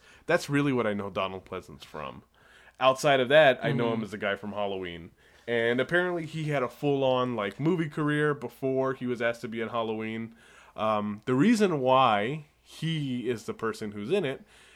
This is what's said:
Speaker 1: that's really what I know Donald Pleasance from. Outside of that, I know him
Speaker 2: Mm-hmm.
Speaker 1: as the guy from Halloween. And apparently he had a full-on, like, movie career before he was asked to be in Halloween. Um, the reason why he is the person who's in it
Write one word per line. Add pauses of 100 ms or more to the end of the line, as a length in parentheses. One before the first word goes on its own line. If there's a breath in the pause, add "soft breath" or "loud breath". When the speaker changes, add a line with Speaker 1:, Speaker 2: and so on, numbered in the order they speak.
(260 loud breath)
Speaker 1:
that's
really
what
I
know
Donald
Pleasance
from. (580 loud breath)
Outside
of
that,
I
know
him
Speaker 2:
Mm-hmm.
Speaker 1:
as
the
guy
from
Halloween. (360 soft breath)
And
apparently
he
had
a
full-on,
like,
movie
career
before
he
was
asked
to
be
in
Halloween. (400 loud breath)
Um,
the
reason
why (160)
he
is
the
person
who's
in
it (360 loud breath)